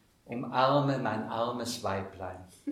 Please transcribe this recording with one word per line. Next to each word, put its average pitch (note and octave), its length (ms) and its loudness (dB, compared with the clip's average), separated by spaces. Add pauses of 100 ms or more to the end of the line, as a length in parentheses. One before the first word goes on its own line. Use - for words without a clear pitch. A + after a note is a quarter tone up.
(240)
umarme C3 720 2
mein A2 240 -2
armes A#2 640 -2
Weiblein. F#2+ 600 -6 (280)